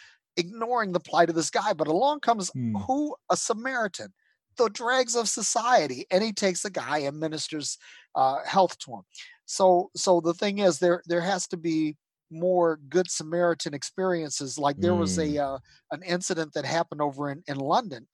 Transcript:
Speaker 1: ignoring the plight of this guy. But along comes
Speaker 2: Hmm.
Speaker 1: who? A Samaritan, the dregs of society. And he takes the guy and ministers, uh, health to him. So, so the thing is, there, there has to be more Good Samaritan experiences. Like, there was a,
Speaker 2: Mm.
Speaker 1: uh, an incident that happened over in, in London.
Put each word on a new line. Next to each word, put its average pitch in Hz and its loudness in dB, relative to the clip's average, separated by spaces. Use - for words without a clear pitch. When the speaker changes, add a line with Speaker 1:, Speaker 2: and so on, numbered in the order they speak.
Speaker 1:
ignoring 226 -2
the 175 0
plight 170 4
of 165 -4
this 160 0
guy. 214 0
But 151 -2
along 269 2
comes 226 0
Speaker 2:
Hmm. 117 -4
Speaker 1:
who? 277 -2
A - 2
Samaritan, 226 -6
the 226 4
dregs 240 0
of 226 0
society. 202 2
And 190 4
he 220 -2
takes 190 0
the 214 -6
guy 151 -2
and 143 -4
ministers, 151 -6
uh, 135 2
health - 4
to 131 -14
him. 104 -12
So, 185 4
so 175 4
the 170 0
thing 202 -2
is, 180 4
there, 180 4
there 170 0
has 185 -2
to 185 -6
be 156 -2
more 170 2
Good 175 0
Samaritan 165 0
experiences. 151 -4
Like, 143 0
there 175 4
was 170 0
a, 156 0
Speaker 2:
Mm. 143 -2
Speaker 1:
uh, 127 -12
an 175 -8
incident 175 -4
that 143 -4
happened 156 -2
over 143 -2
in, 139 -10
in 139 -6
London. 143 -2